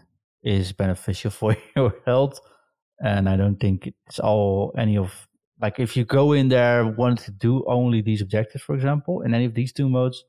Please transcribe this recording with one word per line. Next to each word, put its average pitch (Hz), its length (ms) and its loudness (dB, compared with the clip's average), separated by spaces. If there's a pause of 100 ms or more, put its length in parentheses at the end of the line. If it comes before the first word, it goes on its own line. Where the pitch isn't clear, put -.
(440)
is 98 280 0
beneficial 95 600 -4
<laughs> - 80 -18
for 107 160 2 (200)
your 127 180 2 (120)
health. 135 340 0 (600)
And 98 280 0
I 95 80 2
don't 98 200 2
think 95 300 -2 (200)
it's - 120 -14
all 101 580 0
any 107 200 0
of, 92 300 -6 (340)
like, 107 180 -4
if 120 160 -2
you 127 100 0
go 143 280 4
in 135 160 4
there, 120 360 4
want 117 360 0
to 107 100 -16
do 117 360 0
only 120 340 0
these 107 200 -2
objectives, 107 420 -4
for 147 120 -4
example, 143 460 -2
in 117 120 -2
any 120 120 2
of 113 80 -4
these 123 180 -4
two 139 180 -2
modes, 127 400 0